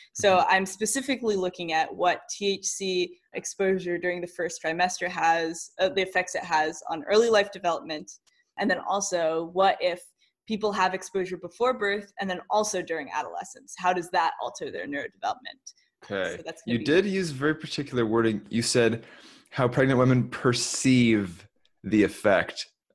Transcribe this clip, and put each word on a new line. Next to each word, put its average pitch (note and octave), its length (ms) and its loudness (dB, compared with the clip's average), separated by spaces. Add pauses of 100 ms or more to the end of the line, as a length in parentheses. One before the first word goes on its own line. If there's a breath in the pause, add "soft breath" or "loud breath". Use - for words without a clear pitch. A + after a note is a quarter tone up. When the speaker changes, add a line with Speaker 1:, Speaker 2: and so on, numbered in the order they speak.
(120)
Speaker 1:
So F#3+ 260 4
Speaker 2:
Mm-hmm. - 120 4
Speaker 1:
I'm F#3+ 160 4
specifically A3+ 680 -2
looking F3+ 360 -4
at D#3+ 220 -2
what F3 340 0
T G3 260 -2
H F#3+ 120 -8
C F3+ 500 -2 (160 loud breath)
exposure F3+ 640 -2
during F3 240 -4
the F3 60 -6
first F3 360 -6
trimester F3 460 -2
has, E3 720 0
uh, F#3+ 100 4
the F#3+ 140 0
effects F#3 320 -2
it F#3 80 -4
has D#3+ 480 -2
on D#3+ 140 -8
early A3+ 260 4
life G3+ 220 4
development. E3 580 -4 (480)
And G3 100 0
then F3+ 120 0
also, E3+ 720 -2
what F#3+ 280 4
if F3 220 -2 (460)
people G#3+ 240 -2
have F#3 220 2
exposure F#3 420 -6
before A3+ 380 -2
birth G3+ 360 -4 (100)
and G3 80 -4
then F3+ 120 -4 (100)
also G#3 320 0
during D#3+ 300 -6
adolescence? A#2 680 -10
How F#3 140 2
does F3 180 -4
that E3+ 220 2 (100)
alter B2 300 -8
their F2+ 160 -8
neurodevelopment? - 720 -8 (440)
Speaker 2:
Okay. F#2 320 -4
Speaker 1:
So - 60 -14
that's - 180 -14
gonna A#2 100 -4
Speaker 2:
You A#2 60 0
Speaker 1:
be A2+ 60 -6
Speaker 2:
did F3+ 220 4
use F#3+ 240 -2
very D3 240 -2
particular C#3 500 -4
wording. A2+ 440 2
You A#2 140 0
said A#2 420 2 (460 loud breath)
how B2 180 0
pregnant C3 320 4
women B2+ 280 4
perceive A#2 1160 2 (380)
the G2+ 180 4
effect - 640 2 (280)